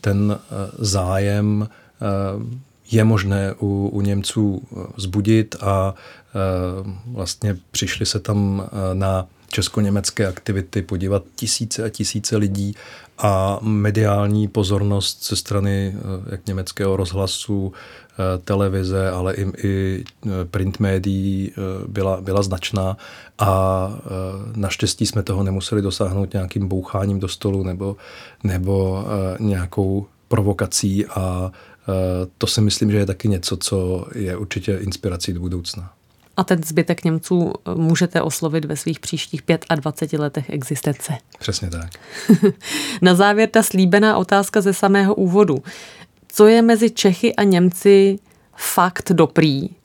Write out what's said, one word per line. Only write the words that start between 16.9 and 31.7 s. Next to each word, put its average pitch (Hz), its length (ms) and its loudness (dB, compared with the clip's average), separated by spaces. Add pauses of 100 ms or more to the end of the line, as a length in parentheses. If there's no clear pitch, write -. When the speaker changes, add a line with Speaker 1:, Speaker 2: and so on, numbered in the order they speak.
Speaker 1:
rozhlasu, 95 760 -4
eh, - 680 -6
televize, 95 680 0
ale 92 240 -2
i, 98 340 -4
i, 95 360 -2 (220)
eh, 107 40 -4 (160)
print 92 340 -4
médií, 98 720 0
eh, 104 100 -10 (260)
byla, 95 340 -2
byla 95 220 0
značná 95 540 -2 (420)
a, 95 520 2 (140)
eh, 95 500 -8
naštěstí 101 500 -2
jsme 104 180 -2
toho 98 200 -2
nemuseli 98 380 0
dosáhnout 98 520 -2
nějakým 95 340 -2
boucháním 98 520 -2
do 95 80 -4
stolu 98 360 -2
nebo, 95 320 -6 (480)
nebo, 95 640 0
eh, 95 360 -4
nějakou 95 600 0 (220)
provokací 101 760 0
a, 92 460 -4 (380)